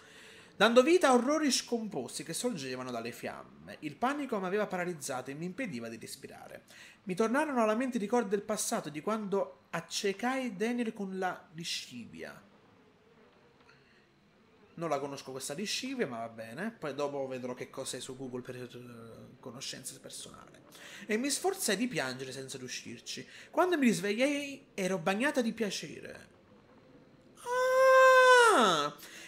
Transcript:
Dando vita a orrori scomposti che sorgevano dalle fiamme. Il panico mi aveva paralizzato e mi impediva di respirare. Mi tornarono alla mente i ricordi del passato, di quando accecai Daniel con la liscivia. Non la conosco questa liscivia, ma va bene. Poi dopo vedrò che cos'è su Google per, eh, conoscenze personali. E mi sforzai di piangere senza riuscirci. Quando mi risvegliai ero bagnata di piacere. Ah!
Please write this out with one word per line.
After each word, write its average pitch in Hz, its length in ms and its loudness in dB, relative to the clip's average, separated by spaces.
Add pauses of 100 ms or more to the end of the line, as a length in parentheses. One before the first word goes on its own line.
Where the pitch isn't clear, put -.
(560)
Dando 233 280 8
vita 330 240 6
a 262 60 8
orrori 277 380 4
scomposti 190 720 -4
che 160 100 -8
sorgevano 131 580 -4
dalle 117 220 -6
fiamme. 71 640 -12
Il 147 160 -8
panico 269 440 -2
mi 190 60 -4
aveva 196 220 0
paralizzato 160 640 -4
e - 20 -8
mi 156 120 -8
impediva 180 420 -6
di 113 100 -10
respirare. - 680 -16 (380)
Mi 185 120 -4
tornarono 247 480 2
alla 214 120 4
mente 254 200 -2
i 226 60 0
ricordi 214 260 2
del 196 140 0
passato, - 480 -4
di 147 100 -8
quando 196 720 -2
accecai 214 880 -2
Daniel 233 340 0
con 190 260 -8
la 185 360 -4
liscivia. 95 880 -10 (2250)
Non 165 160 -6
la 143 100 2
conosco 139 320 -8
questa 135 220 -8
liscivia, 233 520 -4
ma 123 140 -8
va 113 100 -8
bene. 113 480 -10
Poi 147 160 -8
dopo 139 320 -4
vedrò 127 280 -8
che 123 160 -10
cos'è 120 320 -8
su 127 160 -12
Google 127 240 -8
per, 123 160 -12
eh, 123 840 -16
conoscenze 131 600 -12
personali. - 640 -16 (440)
E 214 100 -2
mi 262 140 -2
sforzai 311 480 0
di 247 100 -2
piangere 131 460 -4
senza 131 240 -10
riuscirci. - 680 -10 (240)
Quando 349 280 2
mi 269 80 4
risvegliai 254 880 0
ero 185 240 -2
bagnata 214 440 0
di 226 120 0
piacere. - 720 -8 (2250)
Ah! 160 360 4 (340)